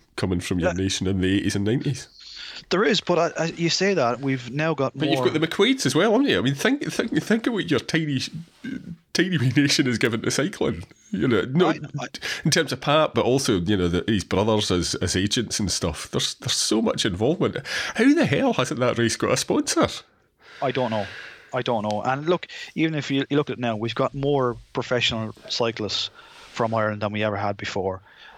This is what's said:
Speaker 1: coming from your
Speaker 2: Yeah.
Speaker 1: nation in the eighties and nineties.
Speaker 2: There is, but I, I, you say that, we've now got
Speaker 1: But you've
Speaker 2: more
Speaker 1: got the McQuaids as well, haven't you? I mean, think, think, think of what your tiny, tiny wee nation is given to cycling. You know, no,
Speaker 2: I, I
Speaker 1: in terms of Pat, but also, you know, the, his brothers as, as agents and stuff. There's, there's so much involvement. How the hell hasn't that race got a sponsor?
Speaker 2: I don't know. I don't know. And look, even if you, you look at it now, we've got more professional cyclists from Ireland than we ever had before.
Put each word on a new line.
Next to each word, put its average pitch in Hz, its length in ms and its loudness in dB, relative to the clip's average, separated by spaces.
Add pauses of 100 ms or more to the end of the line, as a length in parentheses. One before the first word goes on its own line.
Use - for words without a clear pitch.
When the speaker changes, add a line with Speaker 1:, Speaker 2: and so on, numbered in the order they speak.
(160)
Speaker 1:
coming 92 240 0
from 92 180 -2
your 87 120 2
Speaker 2:
Yeah. 87 120 -2
Speaker 1:
nation 95 240 -2
in 95 140 0
the 95 160 2
eighties 101 180 0
and 101 120 -2
nineties. 135 420 -2 (640)
Speaker 2:
There 180 120 2
is, 247 180 2
but 175 180 2
I, 160 260 2
I, - 20 0 (100)
you 165 140 0
say 196 240 2
that, 123 260 2
we've 135 300 -2
now 156 240 0
got 135 240 -2
Speaker 1:
But 151 100 0
you've 127 120 2
Speaker 2:
more 151 80 4
Speaker 1:
got 151 120 0
the 160 60 2
McQuaids 247 400 2
as - 80 0
well, 190 160 4
haven't 262 160 4
you? 127 120 4
I 92 40 2
mean, 139 140 0
think, 262 360 0
think, - 300 0
think 220 240 0
of 247 60 0
what 170 180 -2
your 131 80 4
tiny, 151 420 -2 (920)
tiny 180 260 0
wee 123 180 2
nation 143 300 4
is 120 100 2
given 113 260 0
to - 80 0
cycling. 135 520 0 (300)
You 185 160 0
know, 104 140 4
no, 143 260 2
Speaker 2:
I, 156 100 0 (220)
I - 60 -8 (380)
Speaker 1:
in 160 60 2
terms 151 220 2
of 131 80 -6
Pat, 156 340 2
but 107 100 2
also, 120 360 2
you 101 160 2
know, 90 100 2
the, 87 220 2
his 101 160 2
brothers 104 480 2
as, 87 240 0
as - 180 0
agents 101 460 0
and 95 100 -2
stuff. - 400 -4
There's, - 240 -2
there's - 180 -6
so - 300 0
much - 240 0
involvement. 117 580 0 (300)
How 262 180 6
the 302 140 4
hell 240 260 2
hasn't 127 280 -2
that 117 180 2
race 117 180 2
got - 140 0
a 127 60 4
sponsor? 285 500 2 (720)
Speaker 2:
I 135 120 0
don't 127 180 -2
know. 104 160 -2 (480)
I 127 80 -2
don't 117 220 0
know. 104 180 -2
And 135 260 -2
look, 175 200 0 (260)
even 160 220 0
if 143 120 -4
you, 135 220 0
you 143 60 2
look 143 140 2
at 120 40 -4
it 127 60 -10
now, 117 160 0
we've 113 180 -4
got 131 200 -2
more 135 420 0 (160)
professional 117 600 -2 (160)
cyclists 113 640 -4 (400)
from 113 240 -2
Ireland 107 280 0
than 104 100 -2
we 107 100 -2
ever 107 140 0
had 101 200 -2
before. 95 460 -4 (360)